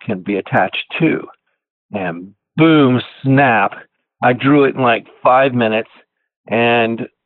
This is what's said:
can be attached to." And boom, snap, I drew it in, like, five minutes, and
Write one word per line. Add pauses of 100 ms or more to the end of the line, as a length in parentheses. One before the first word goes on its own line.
can
be
attached (160)
to." (720)
And (220)
boom, (200)
snap, (520)
I
drew
it
in,
like, (160)
five
minutes, (580)
and (180)